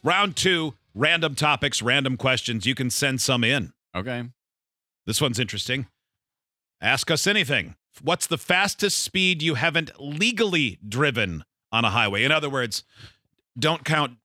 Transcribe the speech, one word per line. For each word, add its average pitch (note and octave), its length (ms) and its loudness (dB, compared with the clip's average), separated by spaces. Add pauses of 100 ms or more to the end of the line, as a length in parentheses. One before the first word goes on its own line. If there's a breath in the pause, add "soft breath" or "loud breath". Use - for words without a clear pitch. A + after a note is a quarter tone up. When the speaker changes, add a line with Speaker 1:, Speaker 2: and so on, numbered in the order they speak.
Speaker 1:
Round F#3 320 2
two, E3 380 0 (200)
random D#3 400 2
topics, C#3+ 480 0
random C3 340 2
questions. A#2+ 480 0
You B2+ 120 0
can B2+ 120 -2
send C3+ 320 0
some B2 220 2
in. A#2+ 300 0 (240)
Speaker 2:
Okay. A#2+ 260 -6 (840)
Speaker 1:
This A2+ 120 -2
one's B2 200 0
interesting. B2+ 480 -4 (920)
Ask A#2+ 300 0
us D#3 160 2
anything. C#3+ 480 0 (260)
What's E3+ 280 -2
the E3+ 100 -2
fastest F#3+ 640 0
speed F#3 400 0
you D#3 140 0
haven't D#3+ 420 0
legally E3+ 800 0 (100)
driven A2 540 0 (300)
on A#2 120 2
a G#2+ 60 2
highway? G#2 320 2
In C3+ 80 2
other D3+ 180 0
words, B2 360 -4 (760 loud breath)
don't D#3 260 0
count D3 280 0 (120)